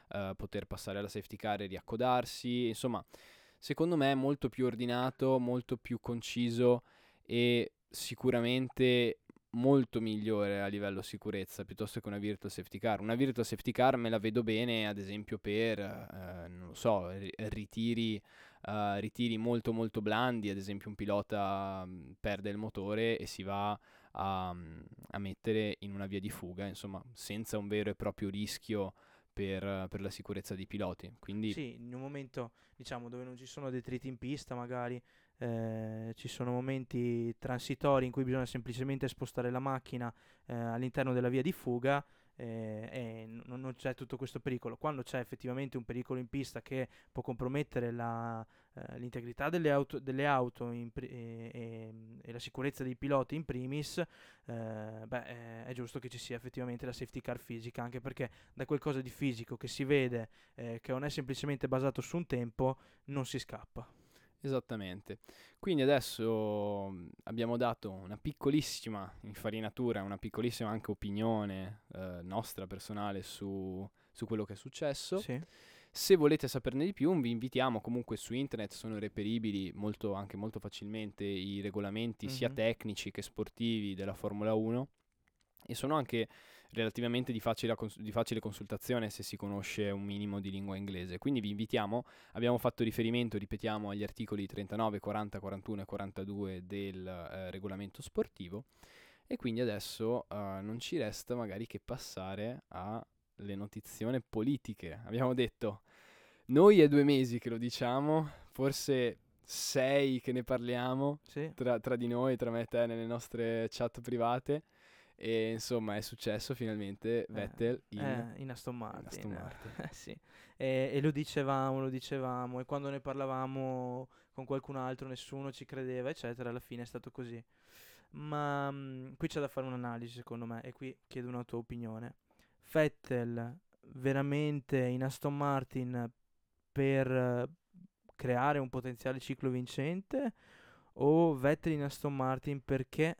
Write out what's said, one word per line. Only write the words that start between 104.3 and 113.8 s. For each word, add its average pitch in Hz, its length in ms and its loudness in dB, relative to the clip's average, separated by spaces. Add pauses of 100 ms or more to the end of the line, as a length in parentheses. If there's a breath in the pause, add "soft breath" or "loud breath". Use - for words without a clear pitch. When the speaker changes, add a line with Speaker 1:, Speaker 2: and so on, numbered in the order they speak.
Speaker 1:
Abbiamo 127 280 2
detto, 113 480 0 (640 loud breath)
noi 180 340 12
è 147 60 12
due 143 160 10
mesi 131 360 6
che 120 100 -4
lo 113 80 -2
diciamo, 139 720 2 (220 loud breath)
forse... 131 680 2 (240)
Sei 135 800 4
che 131 120 -2
ne 123 100 0
parliamo 127 800 0
Speaker 2:
Sì. 156 300 -6
Speaker 1:
tra, 120 260 4
tra 127 160 2
di 120 120 0
noi, 123 300 4
tra 120 140 0
me 117 100 0
e 113 40 0
te, 120 200 2
nelle 113 200 -2
nostre 113 640 0
chat 120 320 -2